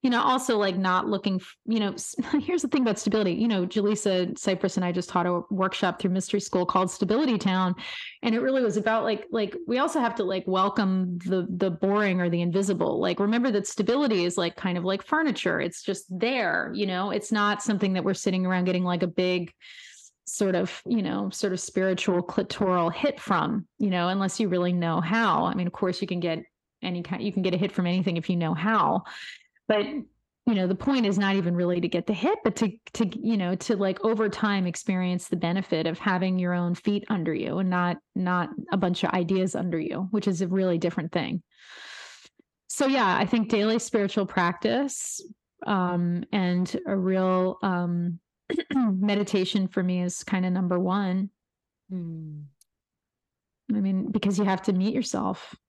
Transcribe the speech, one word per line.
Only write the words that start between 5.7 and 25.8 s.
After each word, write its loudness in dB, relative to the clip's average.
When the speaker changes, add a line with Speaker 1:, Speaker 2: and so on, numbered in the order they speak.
Speaker 1:
through 2
Mystery 0
School 0
called 2
Stability 0
Town. 2
And 0
it 0
really 2
was 0
about, 2
like, -2
like, -2
we 0
also 0
have 2
to, -2
like, -2
welcome 2
the, 0
the 0
boring 2
or 2
the 0
invisible. 0
Like, 0
remember 2
that 0
stability 2
is, -2
like, 0
kind -2
of -4
like -2
furniture. 0
It's -4
just -4
there, 0
you -2
know, -2
it's -4
not 2
something 0
that 0
we're 0
sitting 0
around 2
getting, 2
like, 0
a 0
big 0
sort 0
of, -2
you 0
know, -2
sort -2
of -4
spiritual 0
clitoral 0
hit -2
from, 0
you 0
know, 2
unless 0
you 2
really 2
know 2
how. 2
I 0
mean, -2
of -4
course, -2